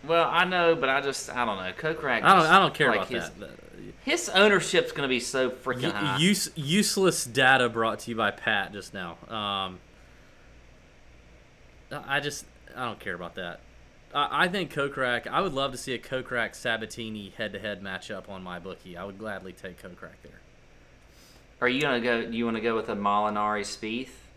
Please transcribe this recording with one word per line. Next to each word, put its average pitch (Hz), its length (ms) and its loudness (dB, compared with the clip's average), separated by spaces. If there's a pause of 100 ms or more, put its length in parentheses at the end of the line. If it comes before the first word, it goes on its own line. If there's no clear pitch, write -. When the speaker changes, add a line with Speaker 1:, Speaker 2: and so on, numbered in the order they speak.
Speaker 1:
Well, 160 240 6
I 175 140 6
know, 175 300 6
but 139 120 2
I 135 140 4
just, 139 280 -4
I 123 140 -2
don't 104 140 0
know. 92 160 -6
Kokrak 156 500 -2
Speaker 2:
I 175 100 8
don't, 180 80 8
Speaker 1:
just, 160 100 6
Speaker 2:
I 190 80 10
don't 160 160 4
care 139 140 4
Speaker 1:
like, 98 200 0
Speaker 2:
about - 0 -
Speaker 1:
his, 85 200 -4 (100)
Speaker 2:
that. 73 100 -14 (560)
Speaker 1:
his 294 240 -2
ownership's 185 600 4
gonna 143 160 -4
be 127 120 0
so 131 300 0
freaking 127 320 -4
Speaker 2:
U-, 110 80 0
Speaker 1:
high. 98 300 -2
Speaker 2:
use-, 190 360 2
useless 170 720 2
data 127 420 6
brought 113 340 0
to 120 100 -8
you 113 40 -4
by 107 140 2
Pat 101 440 0
just 98 200 -12
now. 87 240 -8 (100)
Um, 98 520 -4 (2000)
I, 139 260 -4
I - 20 2
just, 143 260 -6 (300)
I 127 100 -6
don't 110 140 -8
care 92 160 -6
about 87 200 -10
that. 87 260 -10 (520)
I, 147 320 2
I - 40 -2
think 180 220 -4
Kokrak, 135 540 -2
I 147 160 -2
would 180 120 -2
love 135 180 -2
to 123 80 -10
see 127 160 -6
a 117 40 -8
Kokrak 120 540 -4
Sabatini 110 840 -6
head-to-head 101 440 -6
matchup 95 480 -10
on 95 140 -12
my 90 160 -10
bookie. 90 360 -14
I 90 80 -10
would 98 140 -12
gladly 95 340 -10
take 87 300 -14
Kokrak 87 400 -18
there. - 200 -20 (1160)
Speaker 1:
Are 123 80 2
you 131 140 2
gonna 131 200 2
go? 117 180 2
You 117 260 -2
wanna 113 160 -2
go 113 140 0
with 107 140 -2
a 107 60 -2
Molinari 104 680 0
Spieth? 113 480 -6 (280)